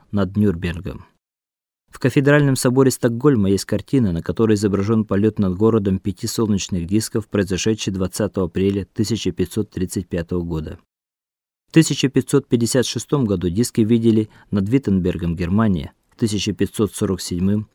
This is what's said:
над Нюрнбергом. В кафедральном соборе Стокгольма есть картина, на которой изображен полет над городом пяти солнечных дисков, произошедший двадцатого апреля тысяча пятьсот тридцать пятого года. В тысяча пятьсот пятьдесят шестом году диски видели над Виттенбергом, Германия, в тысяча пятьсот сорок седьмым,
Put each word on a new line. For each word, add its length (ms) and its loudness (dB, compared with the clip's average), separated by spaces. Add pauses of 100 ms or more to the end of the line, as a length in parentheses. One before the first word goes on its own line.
(120)
над 240 -2
Нюрнбергом. 680 -2 (840)
В 100 -20
кафедральном 540 4
соборе 360 4
Стокгольма 580 2
есть 160 2
картина, 480 0
на 100 -2
которой 320 2
изображен 520 2
полет 320 0
над 180 0
городом 420 2
пяти 280 -6
солнечных 600 -2
дисков, 420 -2
произошедший 680 -2
двадцатого 520 -2
апреля 460 -2
тысяча 400 -2
пятьсот 380 -4
тридцать 360 -6
пятого 360 -4
года. 360 -8 (920)
В 40 -18
тысяча 360 2
пятьсот 380 0
пятьдесят 380 0
шестом 420 -2
году 220 0
диски 340 0
видели 460 2 (220)
над 180 0
Виттенбергом, 680 0
Германия, 560 0 (180)
в 60 -20
тысяча 360 -2
пятьсот 420 -2
сорок 260 -2
седьмым, 540 -2